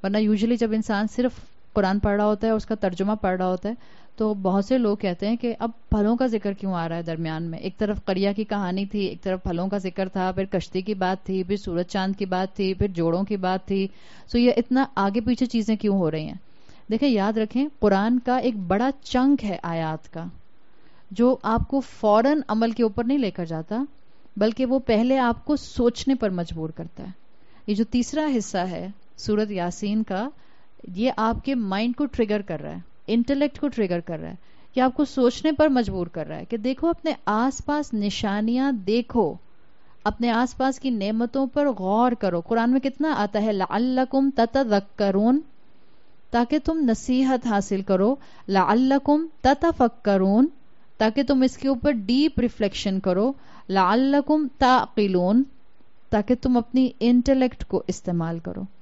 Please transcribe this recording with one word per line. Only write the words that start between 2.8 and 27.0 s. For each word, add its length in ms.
पढ़ 240
रहा 100
होता 200
है, 80
तो 160
बहुत 320
से 120
लोग 220
कहते 260
हैं 100
कि 160
अब 200
फलों 240
का 100
जिक्र 280
क्यों 200
आ 120
रहा 120
है 60
दरमियान 380
में? 160
एक 180
तरफ 300
करिया 260
की 120
कहानी 420
थी, 200
एक 140
तरफ 200
फलों 280
का 100
जिक्र 300
था, 240
फिर 120
कश्ती 380
की 120
बात 240
थी, 140
फिर 140
सूरज 280
चांद 320
की 100
बात 220
थी, 260
फिर 160
जोड़ों 340
की 120
बात 240
थी। 300
So 80
ये 160
इतना 300
आगे 220
पीछे 260
चीज़ें 300
क्यों 220
हो 100
रही 180
हैं? 140
देखिए, 180
याद 300
रखें, 300
कुरान 380
का 200
एक 300
बड़ा 220
chunk 520
है 220
आयत 420
का, 240
जो 320
आपको 360
फौरन 680
अमल 240
के 100
ऊपर 240
नहीं 120
लेकर 260
जाता, 420
बल्कि 260
वो 140
पहले 380
आपको 400
सोचने 580
पर 160
मजबूर 400
करता 320